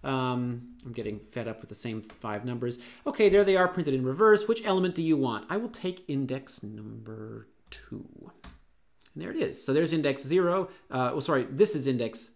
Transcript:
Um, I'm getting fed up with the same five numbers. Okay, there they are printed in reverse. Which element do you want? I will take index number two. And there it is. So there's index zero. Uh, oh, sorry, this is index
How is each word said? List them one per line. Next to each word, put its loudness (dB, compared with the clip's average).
Um, -2
I'm -12
getting -6
fed -8
up -8
with -16
the -10
same -6
five -8
numbers. -4
Okay, 4
there 8
they 4
are 4
printed 0
in 0
reverse. 6
Which 0
element 2
do -2
you 4
want? 0
I -2
will -4
take -6
index -4
number -12
two. -14
And -10
there -8
it -6
is. -2
So 0
there's 4
index 0
zero. 2
Uh, 0
oh, -2
sorry, 2
this 4
is -2
index -2